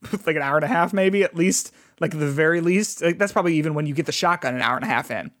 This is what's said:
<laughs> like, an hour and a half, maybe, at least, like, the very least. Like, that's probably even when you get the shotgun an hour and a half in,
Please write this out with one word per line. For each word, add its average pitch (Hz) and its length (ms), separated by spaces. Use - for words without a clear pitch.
<laughs> 202 140
like, 160 100
an 147 60
hour 139 160
and 156 80
a - 20
half, 175 240
maybe, 190 320
at 170 120
least, 180 380
like, 156 100
the 147 180
very 156 300
least. 185 420
Like, 170 160
that's 202 140
probably 175 240
even 151 200
when 151 100
you 147 80
get 139 140
the 147 40
shotgun 170 440
an 123 60
hour 120 140
and 131 80
a 120 60
half 127 200
in, 104 300